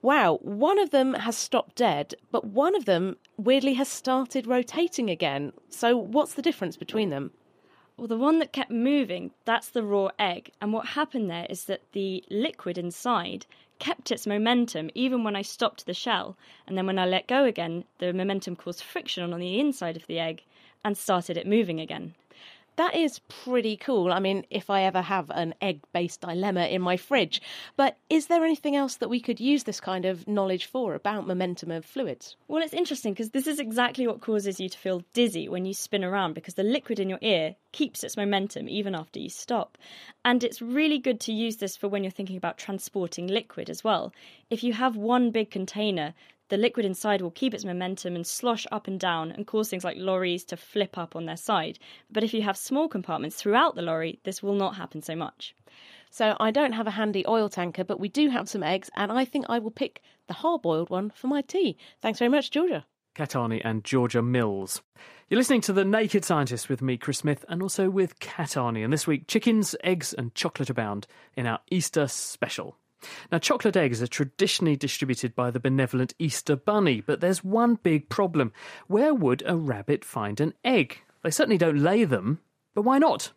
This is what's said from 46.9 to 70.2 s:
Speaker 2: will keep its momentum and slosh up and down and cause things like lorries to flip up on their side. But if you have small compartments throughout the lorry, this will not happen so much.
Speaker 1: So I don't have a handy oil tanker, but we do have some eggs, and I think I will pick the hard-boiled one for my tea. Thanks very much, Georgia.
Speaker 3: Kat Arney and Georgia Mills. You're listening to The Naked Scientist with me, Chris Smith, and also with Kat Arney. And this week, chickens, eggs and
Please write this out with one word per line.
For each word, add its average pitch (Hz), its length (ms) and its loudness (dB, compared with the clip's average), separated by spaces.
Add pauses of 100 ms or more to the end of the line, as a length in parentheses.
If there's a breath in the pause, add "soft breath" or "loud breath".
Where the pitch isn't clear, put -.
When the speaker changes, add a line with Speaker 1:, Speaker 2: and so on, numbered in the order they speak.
Speaker 2:
will 170 100 -4
keep 262 220 -2
its - 100 -10
momentum 185 500 -4
and 170 140 -6
slosh 233 460 -2
up 214 120 -6
and 190 140 -6
down 165 320 -2
and - 160 -8
cause 214 220 -2
things 185 160 -6
like 175 120 -4
lorries 185 460 0
to 175 140 -10
flip - 400 -4
up 165 180 -8
on 165 100 -8
their 160 120 -8
side. 170 420 -2 (320 loud breath)
But 220 140 0
if 220 80 -2
you 220 80 0
have 202 160 0
small 294 320 0
compartments 160 480 -6
throughout 247 380 2
the 175 60 -6
lorry, 165 440 -4
this 190 180 -8
will 202 120 0
not 196 200 0
happen 170 260 -12
so 160 140 -8
much. - 400 -10 (540 loud breath)
Speaker 1:
So 214 320 2
I 220 100 4
don't 269 220 4
have 220 140 -2
a 214 40 -4
handy 202 340 0
oil 220 220 4
tanker, 185 380 -4
but - 160 -4
we 196 80 -4
do 294 220 4
have 208 180 -2
some 196 140 -4
eggs, 185 340 -2
and 202 160 -2
I 254 100 2
think 262 240 -4
I 233 120 0
will 220 120 -6
pick - 300 -6 (260 soft breath)
the - 60 -10
hard-boiled 175 560 0
one 190 220 -4
for - 160 -8
my 285 140 0
tea. 320 360 -2 (240 loud breath)
Thanks 220 180 -2
very 240 80 4
much, 277 240 2
Georgia. 294 340 0 (300)
Speaker 3:
Kat 147 140 -4
Arney 117 340 0
and 110 220 -2
Georgia 120 360 2
Mills. 110 600 0 (480 loud breath)
You're 202 80 4
listening 247 240 4
to 214 120 -2
The 190 120 4
Naked 208 400 2
Scientist 135 420 0
with 131 140 -2
me, 127 160 0
Chris - 220 -4
Smith, 143 280 0
and 170 140 -4
also 190 280 2
with 190 300 0
Kat - 380 -4
Arney. 117 260 0
And 117 80 0
this 151 160 0
week, 147 200 0
chickens, 220 460 4 (120)
eggs 180 280 0
and 117 220 -6